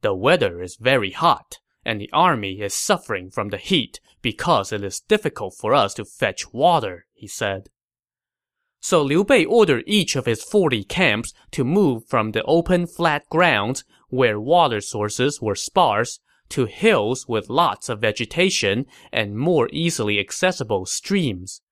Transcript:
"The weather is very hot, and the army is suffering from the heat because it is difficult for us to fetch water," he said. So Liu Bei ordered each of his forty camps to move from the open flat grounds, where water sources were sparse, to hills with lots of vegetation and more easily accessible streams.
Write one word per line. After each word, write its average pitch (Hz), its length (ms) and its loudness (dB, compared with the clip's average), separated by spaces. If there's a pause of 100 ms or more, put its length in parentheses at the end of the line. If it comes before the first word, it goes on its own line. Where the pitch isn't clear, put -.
"The 101 140 0
weather 95 480 0
is 92 140 -12
very 113 340 0
hot, - 480 0 (260)
and 110 160 -4
the 104 100 -12
army 110 500 0
is 101 140 -6
suffering 98 560 -4
from 104 180 -6
the 98 100 -6
heat 151 420 -4 (220)
because 113 500 -2
it 101 100 -6
is 98 180 -8
difficult 156 540 -4
for 110 200 0
us 110 200 2
to 104 120 -10
fetch - 480 -6
water," 123 580 0
he - 140 -20
said. 98 420 -6 (1120)
So 165 200 2
Liu 147 220 2
Bei 226 200 4
ordered 185 420 4
each 202 300 0
of 131 80 -2
his 117 180 0
forty 143 420 0
camps 120 500 0 (160)
to 135 140 -2
move 143 420 2
from 110 260 0
the 110 120 -2
open 170 420 2
flat 160 420 -2
grounds, 135 560 0 (240)
where 117 320 2
water 131 400 2
sources 107 600 -2
were 104 140 -2
sparse, 120 640 0 (320)
to 127 160 0
hills 127 640 0
with 110 200 -2
lots 135 400 0
of 110 120 -6
vegetation 117 840 0 (260)
and 104 260 -4
more 151 340 2
easily 117 460 0
accessible 110 680 -2
streams. 110 880 -4